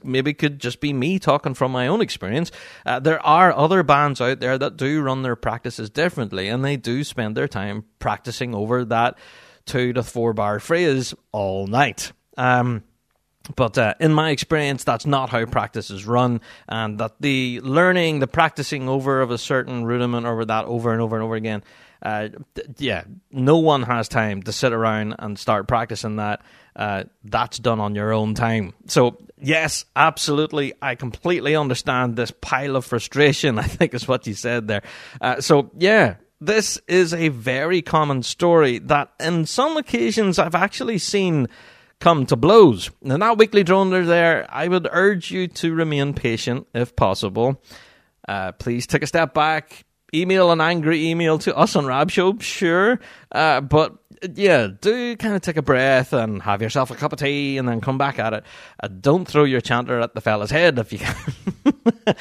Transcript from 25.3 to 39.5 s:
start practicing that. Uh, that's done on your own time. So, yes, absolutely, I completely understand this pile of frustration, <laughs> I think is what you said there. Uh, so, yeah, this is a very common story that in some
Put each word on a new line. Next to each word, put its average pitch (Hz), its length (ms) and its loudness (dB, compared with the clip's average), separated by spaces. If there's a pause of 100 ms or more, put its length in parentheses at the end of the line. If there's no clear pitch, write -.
start 104 280 0
practicing 113 500 -4
that. 104 240 -4 (340)
Uh, 101 280 -4 (200)
that's 113 340 -4
done 113 220 -2
on 104 160 -4
your 104 180 -2
own 107 200 0
time. 110 400 -2 (140)
So, 120 300 2 (220)
yes, 156 460 -2 (100)
absolutely, 151 840 0
I 131 140 -4
completely 143 600 -2
understand 127 600 0
this 117 160 -4
pile 139 440 -4
of 127 100 -2
frustration, 139 760 2
<laughs> - 0 -
I 104 40 -2
think - 300 0
is 120 140 -6
what 127 200 -2
you 107 60 -6
said 117 340 -4
there. 104 160 -2 (380)
Uh, 127 180 -2
so, 143 380 2
yeah, 170 380 4 (260)
this 208 460 -2
is 175 260 2
a 165 160 0
very 135 520 -2
common 143 420 0
story 160 560 4
that 143 400 0
in 165 260 0
some 311 320 0